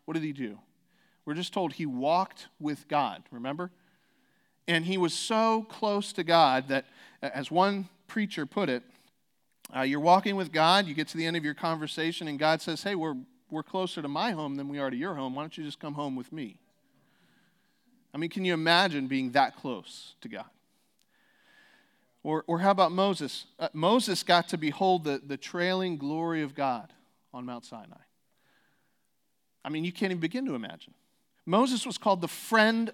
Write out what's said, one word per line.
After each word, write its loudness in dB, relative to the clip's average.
What -8
did -2
he -4
do? -8
We're -6
just -6
told -2
he -6
walked -2
with -6
God, -2
remember? -8
And 2
he 0
was 2
so 2
close -2
to -4
God 6
that, 0
as -6
one 2
preacher -4
put -2
it, 0
uh, -2
you're 0
walking 6
with -4
God, 6
you -6
get -4
to -12
the -2
end -2
of -2
your -2
conversation, -4
and -6
God 4
says, -6
"Hey, -2
we're, -2
we're -4
closer -4
to -4
my -2
home -6
than -8
we -6
are 0
to -4
your -4
home. -6
Why -6
don't -14
you -10
just -10
come -8
home -6
with -10
me?" -12
I -10
mean, -2
can -4
you 2
imagine 2
being -2
that 2
close -10
to -12
God? -12
Or, -2
or 0
how 6
about 4
Moses? 0
Uh, -4
Moses 2
got 4
to -4
behold 0
the, -4
the -8
trailing -2
glory -4
of -8
God -4
on -12
Mount -12
Sinai. -18
I -10
mean, -6
you -4
can't -2
even -4
begin -2
to -4
imagine. -12
Moses 4
was -6
called 2
the -2
friend 4